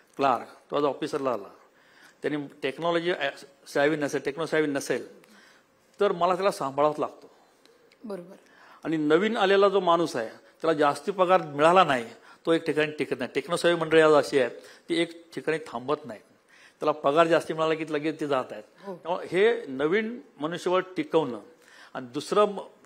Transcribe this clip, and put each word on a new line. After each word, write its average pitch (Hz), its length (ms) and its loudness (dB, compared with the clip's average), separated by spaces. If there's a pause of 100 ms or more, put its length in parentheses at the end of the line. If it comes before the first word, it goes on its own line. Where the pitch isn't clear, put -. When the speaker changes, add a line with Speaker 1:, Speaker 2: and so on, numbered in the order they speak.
(160)
Speaker 1:
क्लार्क 127 560 -2
तो 151 40 -4
आज 147 80 0
ऑफिसरला 139 480 -4
आला, 104 160 -6 (720)
त्यांनी 143 260 -6 (160)
टेक्नॉलॉजी 170 500 -2 (540)
सॅव्ही 151 300 2
नसेल, 143 280 -4
टेक्नो 156 200 -6
सॅव्ही 156 260 0
नसेल 135 500 -6 (800)
तर 202 120 2
मला 175 240 0
त्याला 190 160 0
सांभाळावंच 143 480 -2
लागतो. - 320 -8 (720)
Speaker 2:
बरोबर. 190 320 -14 (480)
Speaker 1:
आणि 160 140 -4
नवीन 170 400 2
आलेला 196 320 6
जो 196 100 2
माणूस 170 360 2
आहे 113 140 -4
त्याला - 440 -4
जास्ती 147 380 0
पगार 180 300 2
मिळाला 160 420 6
नाही, 123 260 0 (360)
तो 170 60 2
एक 165 140 0
ठिकाणी 151 260 0
टिकत 135 280 -4
नाही. 123 160 -6
टेक्नो 165 200 -2
सॅव्ही 170 260 2
मंडळी 160 200 6
आज 156 100 8
अशी 143 280 4
आहेत 120 120 0 (380)
ती 165 120 0
एक - 340 -8
ठिकाणी 160 220 -4
थांबत 135 380 -6 (100)
नाही, 107 140 -14 (600)
त्याला 151 120 0
पगार 151 360 2
जास्ती 165 260 0
मिळाला 160 200 0
की 156 200 -6
लगेच 151 260 -4
ते 151 80 -4
जात 135 240 0
आहेत. 107 120 -14 (200)
Speaker 2:
हो. 190 120 -12
Speaker 1:
त्यामुळे 165 320 -6
हे 220 380 2
नवीन 175 560 -2 (180)
मनुष्यबळ 175 420 -2 (160)
टिकवणं 147 420 -2 (540)
आणि 131 120 -10
दुसरं 147 400 0
म-, 196 140 -6 (260)